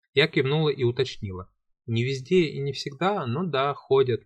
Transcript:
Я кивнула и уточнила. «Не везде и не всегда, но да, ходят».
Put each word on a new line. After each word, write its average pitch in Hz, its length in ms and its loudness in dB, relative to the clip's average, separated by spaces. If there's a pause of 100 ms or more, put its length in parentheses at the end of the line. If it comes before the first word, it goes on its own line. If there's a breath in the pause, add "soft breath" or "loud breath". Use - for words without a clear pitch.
(140)
Я 151 160 4
кивнула 151 400 2
и 139 160 0
уточнила. 110 680 -4 (340)
«Не 117 180 0
везде 135 380 2
и 143 180 -4
не 139 100 -4
всегда, 156 560 -4
но 120 160 -2
да, 139 300 0
ходят». 135 520 2